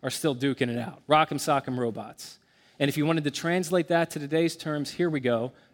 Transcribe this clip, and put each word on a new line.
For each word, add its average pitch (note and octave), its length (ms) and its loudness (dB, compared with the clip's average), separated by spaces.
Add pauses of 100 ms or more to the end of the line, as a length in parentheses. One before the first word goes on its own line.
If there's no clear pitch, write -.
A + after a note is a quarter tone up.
are C3 60 -4
still D3 240 0
duking B2+ 340 0
it A#2+ 100 -2
out. - 300 -8
Rock'em D3+ 320 4
sock'em C3+ 380 0
robots. A2+ 640 -6 (380)
And C#3 120 2
if C#3+ 80 -4
you D3 80 2
wanted D#3+ 180 2
to C#3+ 80 -2
translate F3 560 0
that E3+ 240 2
to D#3+ 80 -8
today's D#3+ 380 0
terms, D3 340 -4
here F3 180 0
we D3 120 -2
go. A#2+ 320 0 (200)